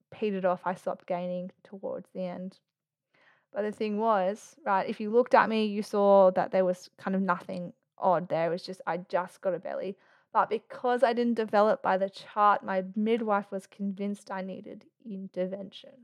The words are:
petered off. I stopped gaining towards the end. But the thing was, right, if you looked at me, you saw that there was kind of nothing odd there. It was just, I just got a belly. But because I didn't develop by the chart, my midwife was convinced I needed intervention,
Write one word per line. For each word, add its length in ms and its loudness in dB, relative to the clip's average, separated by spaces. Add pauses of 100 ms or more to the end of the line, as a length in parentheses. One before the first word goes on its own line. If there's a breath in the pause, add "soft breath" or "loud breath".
(120)
petered 320 -4
off. 200 2
I 120 -4
stopped 300 -10
gaining 440 -6 (140)
towards 500 -12
the 100 -8
end. 340 -12 (960 soft breath)
But 80 -4
the 100 -4
thing 260 -4
was, 640 0
right, 240 0
if 100 -8
you 120 -6
looked 240 4
at 160 6
me, 160 0
you 160 -4
saw 480 6
that 220 -2
there 120 2
was 320 -2
kind 180 -6
of 60 0
nothing 540 -4 (240)
odd 320 2
there. 160 0
It 40 0
was 120 -4
just, 240 -14
I 100 -4
just 460 -6
got 100 -2
a 60 -4
belly. 360 -8 (380 soft breath)
But 160 4
because 540 -2
I 100 4
didn't 220 0
develop 480 2
by 160 0
the 100 0
chart, 560 2
my 200 -2 (120)
midwife 540 0
was 160 -8
convinced 640 -8
I 100 -8
needed 460 -14 (180)
intervention, 840 -8 (140)